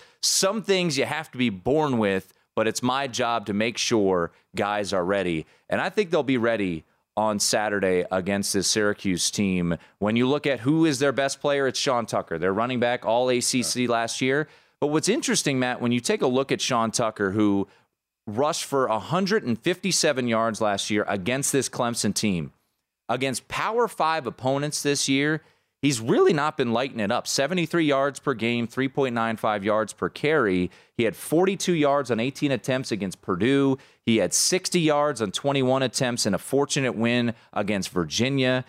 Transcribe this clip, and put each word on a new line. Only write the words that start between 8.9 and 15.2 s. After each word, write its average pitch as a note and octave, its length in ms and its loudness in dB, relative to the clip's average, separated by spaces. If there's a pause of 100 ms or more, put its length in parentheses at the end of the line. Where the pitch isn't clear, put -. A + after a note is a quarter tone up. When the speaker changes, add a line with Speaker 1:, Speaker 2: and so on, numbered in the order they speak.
Speaker 1:
team. F2+ 480 0 (220)
When G#2+ 160 0
you B2+ 120 2
look C#3+ 200 0
at B2 140 -2
who D#3+ 240 2
is C#3+ 120 2
their C#3 140 2
best C3+ 280 -2
player, C#3+ 280 0
it's B2 120 -2
Sean A#2+ 280 0
Tucker. F2 320 -4
Their F#2 120 2
running A#2 280 0
back, A#2+ 260 0
all B2 240 2
A B2 120 2
C B2 200 0
C B2 220 -2
Speaker 2:
Yeah. A#2 80 0
Speaker 1:
last A#2 300 -2
year. C3+ 260 0 (340)
But C#3+ 60 0
what's D3+ 200 0
interesting, F#3+ 520 0